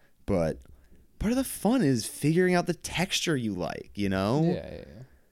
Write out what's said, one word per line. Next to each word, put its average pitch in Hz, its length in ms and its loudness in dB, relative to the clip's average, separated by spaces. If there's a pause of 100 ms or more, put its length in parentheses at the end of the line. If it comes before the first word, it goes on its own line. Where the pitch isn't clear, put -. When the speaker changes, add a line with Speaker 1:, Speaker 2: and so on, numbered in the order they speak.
(260)
Speaker 1:
But 82 320 0 (600)
part 208 140 0
of 247 40 2
the 262 80 2
fun 247 380 0
is 131 240 2
figuring 180 480 2
out 175 120 2
the 175 80 0
texture - 600 -2
you 113 160 -2
like, 85 420 -6
you 101 140 -2
know? 98 360 2
Speaker 2:
Yeah, 165 80 2 (180)
yeah, - 80 -12
yeah. - 240 -18 (300)